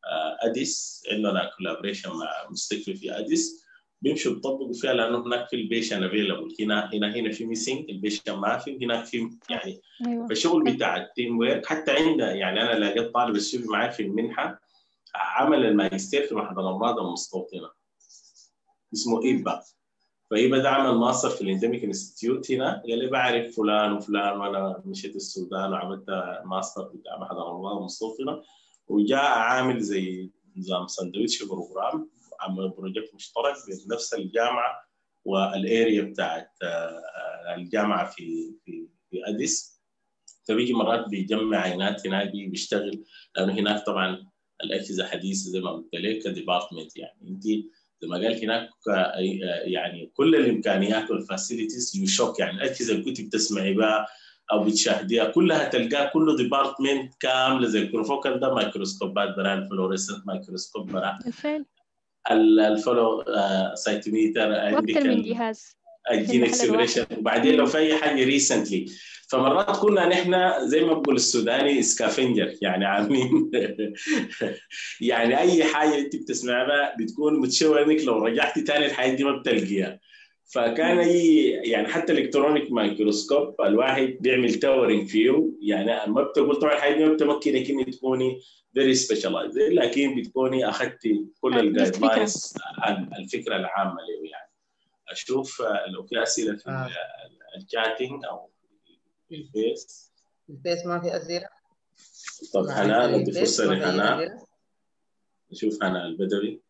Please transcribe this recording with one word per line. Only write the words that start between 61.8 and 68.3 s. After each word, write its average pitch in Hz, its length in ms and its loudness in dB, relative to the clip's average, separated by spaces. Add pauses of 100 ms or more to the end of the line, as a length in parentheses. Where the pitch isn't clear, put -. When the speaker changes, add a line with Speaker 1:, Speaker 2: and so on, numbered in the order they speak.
Speaker 1:
ال-، 110 300 8
الفلو، 110 600 4
آه، 98 540 0
سايتوميتر، 107 800 0
عندك 214 220 2 (200)
Speaker 2:
وأكثر 277 120 4
من - 20 4
Speaker 1:
ال-، 214 140 4
Speaker 2:
جهاز 226 520 -4 (320)
في 120 60 4
Speaker 1:
الجين 120 300 4
Speaker 2:
المحل 117 200 2
الواحد. 110 180 4
Speaker 1:
اكسبريشن، 117 240 2 (120)
وبعدين 113 360 4
لو 127 100 6
Speaker 2:
مم. 127 60 2
Speaker 1:
في 156 80 2
اي 156 180 4
حاجه 147 280 2
ريسنتلي، 110 640 2 (420)